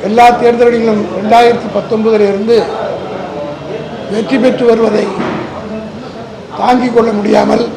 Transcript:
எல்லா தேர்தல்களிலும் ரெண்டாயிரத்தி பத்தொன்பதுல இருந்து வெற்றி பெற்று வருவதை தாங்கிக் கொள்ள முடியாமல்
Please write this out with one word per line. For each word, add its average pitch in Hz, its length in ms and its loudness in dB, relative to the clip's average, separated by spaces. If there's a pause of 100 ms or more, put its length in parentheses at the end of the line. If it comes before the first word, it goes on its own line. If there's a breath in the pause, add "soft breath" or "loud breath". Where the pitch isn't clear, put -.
எல்லா 233 180 6 (160)
தேர்தல்களிலும் 233 600 2 (160)
ரெண்டாயிரத்தி 226 580 2
பத்தொன்பதுல 214 560 2
இருந்து 220 240 2 (1600)
வெற்றி 233 320 -2
பெற்று 254 260 2
வருவதை 208 360 2 (1500)
தாங்கிக் 247 360 0
கொள்ள 226 220 4
முடியாமல் 214 460 2 (120)